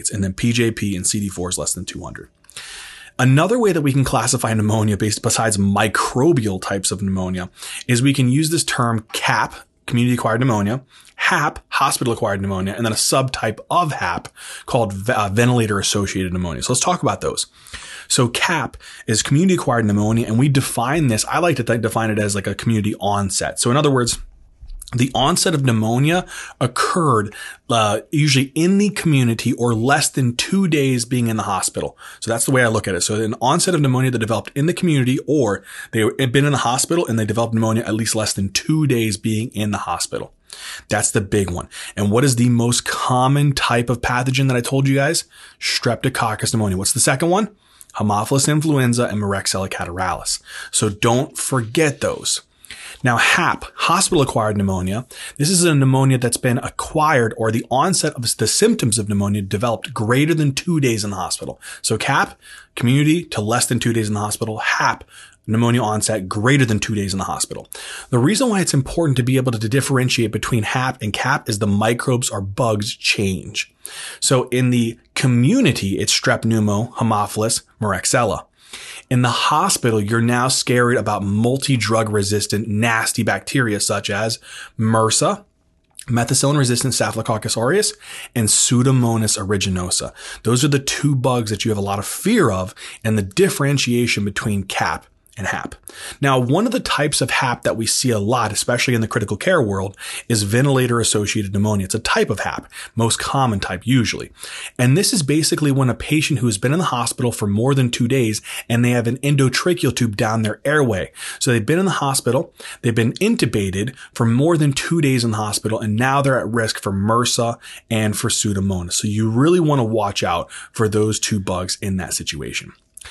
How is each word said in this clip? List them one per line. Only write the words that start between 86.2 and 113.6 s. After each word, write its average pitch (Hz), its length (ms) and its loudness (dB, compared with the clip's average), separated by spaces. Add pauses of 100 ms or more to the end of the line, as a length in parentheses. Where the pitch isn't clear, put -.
Staphylococcus 110 640 -2
aureus, 156 380 0 (400)
and 110 140 0
Pseudomonas 120 920 2
aeruginosa. 95 720 -2 (300)
Those 123 200 2
are 156 60 4
the 143 100 4
two 143 360 0
bugs 123 340 0
that 107 160 -4
you 113 60 0
have 104 80 0
a - 20 -2
lot 101 180 -2
of 104 60 -4
fear 190 460 2
of, 92 240 -2 (280)
and 110 140 0
the 107 60 0
differentiation 120 1040 0
between 101 380 -4
cap - 420 -4 (320)
and 95 80 -6
hap. - 300 -8 (440)
Now, 139 160 2
one 135 300 2
of 226 60 -2
the 247 80 -2
types - 400 -2
of 131 100 -2
hap 120 320 -2
that 113 140 0
we 113 100 -4
see - 240 0
a 110 80 2
lot, 107 320 0
especially 120 440 0
in 113 80 2
the 110 40 -2
critical 107 300 -2
care 175 260 2
world, 98 340 -4 (320)
is 110 140 2
ventilator-associated 113 1080 2
pneumonia. 101 320 2
It's - 100 -6
a 107 60 -2
type - 280 0
of 101 120 -4
hap, - 280 -6 (280)
most 110 240 0
common 123 400 0
type - 260 -8
usually. 120 460 0 (480)
And 127 160 4
this 196 160 2
is 202 100 0
basically 151 480 2
when 135 200 2
a 110 40 0
patient 147 460 -2
who 120 60 2
has 101 120 0
been 123 140 0
in 175 80 0
the 175 60 0
hospital 120 440 -2
for 110 160 -4
more 110 260 2
than 131 160 4
two 120 200 0
days 117 340 0 (260)
and 117 160 2
they 123 60 4
have 120 160 2
an 120 120 -2
endotracheal 143 760 2
tube 113 220 -2
down 113 260 0
their 104 220 -4
airway. 135 480 0 (260)
So 131 140 0
they've 117 120 2
been 151 140 2
in 196 60 2
the 180 80 2
hospital, 135 600 -2 (300)
they've 120 100 2
been 117 200 2
intubated 113 800 0 (180)